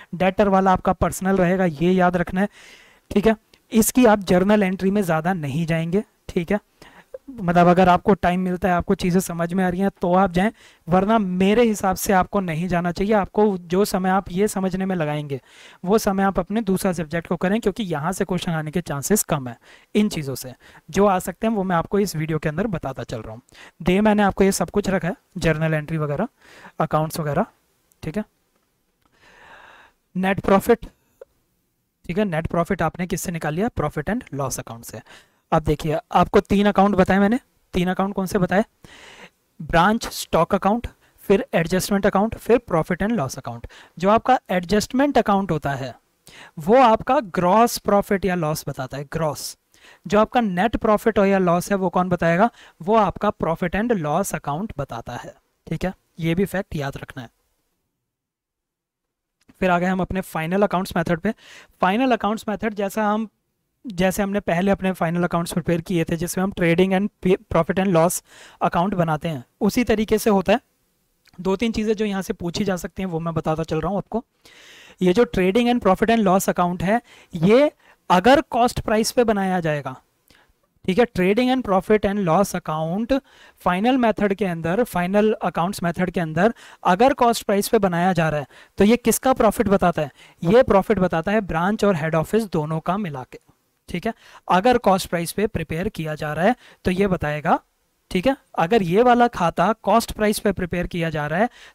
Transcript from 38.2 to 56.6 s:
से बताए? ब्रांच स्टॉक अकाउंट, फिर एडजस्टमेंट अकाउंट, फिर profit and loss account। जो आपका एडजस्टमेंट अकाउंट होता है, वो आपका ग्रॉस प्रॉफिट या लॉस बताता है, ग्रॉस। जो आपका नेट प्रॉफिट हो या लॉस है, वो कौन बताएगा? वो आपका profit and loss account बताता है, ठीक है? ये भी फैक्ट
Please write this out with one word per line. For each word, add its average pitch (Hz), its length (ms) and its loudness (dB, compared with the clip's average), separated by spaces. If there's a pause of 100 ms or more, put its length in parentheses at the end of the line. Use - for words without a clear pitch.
से 208 120 -2
बताए? 185 260 2 (960)
ब्रांच 175 480 2
स्टॉक - 460 -2
अकाउंट, 202 320 0 (360)
फिर 196 220 2 (100)
एडजस्टमेंट 185 520 0
अकाउंट, 202 280 0
फिर 240 260 2 (120)
profit 160 300 -2
and 208 100 -2
loss 143 260 -4
account। 120 280 -14 (320)
जो 185 120 2
आपका 233 280 4 (120)
एडजस्टमेंट 208 680 0
अकाउंट 196 320 2
होता 147 200 -2
है, 131 240 -8 (640)
वो 196 240 4
आपका 240 360 4 (160)
ग्रॉस 196 440 2
प्रॉफिट 202 460 0
या 180 100 -2
लॉस 156 340 -4
बताता 135 280 -10
है, 143 160 -10
ग्रॉस। 156 440 -6 (500)
जो 202 140 2
आपका 220 200 2
नेट 196 360 0
प्रॉफिट 214 420 0
हो 202 60 4
या 196 140 2
लॉस 175 320 0
है, 202 60 2
वो 185 120 -2
कौन 180 200 0
बताएगा? 175 420 2 (320)
वो 202 140 0
आपका 208 360 0 (120)
profit 165 300 -4
and 220 240 -2
loss 160 360 -2
account 156 440 -8
बताता 120 380 -10
है, - 180 -14 (320)
ठीक 160 180 -6
है? 185 80 -4 (280)
ये 165 140 0
भी 196 100 0
फैक्ट 185 320 -6